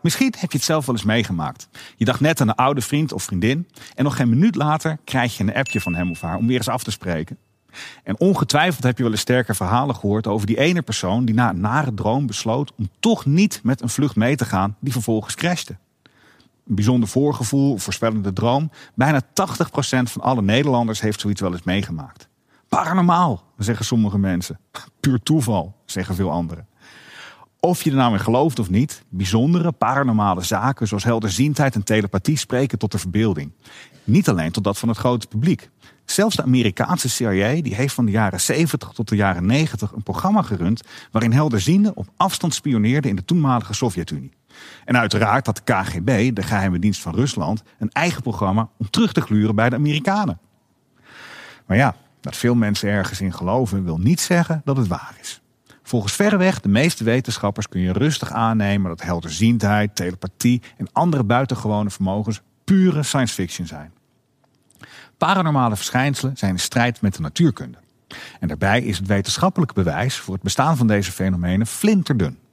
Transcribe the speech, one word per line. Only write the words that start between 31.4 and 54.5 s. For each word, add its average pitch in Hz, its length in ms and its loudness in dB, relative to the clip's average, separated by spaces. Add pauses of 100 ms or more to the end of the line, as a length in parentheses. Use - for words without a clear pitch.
en 101 100 -2
telepathie 107 520 0
spreken 123 420 -2
tot 104 140 -2
de 101 60 -4
verbeelding. 90 540 -2 (520)
Niet 156 240 4
alleen 85 240 0
tot 101 120 -2
dat 98 140 0
van 113 100 -2
het 113 100 -2
grote 123 280 0
publiek. 143 440 -2 (340)
Zelfs 208 320 2
de 151 60 -2
Amerikaanse 127 680 2
C - 100 -4
I 98 240 2
A 139 200 2
die 113 120 -4
heeft 131 200 -2
van 123 100 2
de 107 60 2
jaren 98 300 0
zeventig - 520 0
tot 110 160 -6
de 107 80 0
jaren 92 300 2
negentig 120 460 0
een 107 100 -10
programma 208 400 0
gerund - 400 -2 (280)
waarin 113 220 2
helderzienden 151 640 4
op - 200 -10
afstand 180 380 0
spioneerden 127 560 2
in 101 60 0
de 92 80 -6
toenmalige 131 500 2
Sovjet-Unie. 85 580 -4 (520)
En 127 140 -4
uiteraard 107 480 0
had 107 100 -2
de - 160 -4
K 95 140 0
G 85 160 -6
B, 95 40 -4 (300)
de 98 60 -4
geheime 95 360 0
dienst 98 220 0
van 82 140 -8
Rusland, 107 480 -2 (160)
een - 140 -4
eigen 165 300 -2
programma 107 540 -2
om - 140 -8
terug 233 220 0
te - 80 2
gluren 107 340 0
bij 110 140 2
de 123 80 0
Amerikanen. 151 600 0 (1300)
Maar 92 100 0
ja, 123 200 4 (240)
dat - 160 -10
veel 120 180 2
mensen 104 340 2
ergens 98 320 -2
in 95 120 -2
geloven 98 520 -2
wil 82 140 -2
niet 143 220 2
zeggen 170 440 0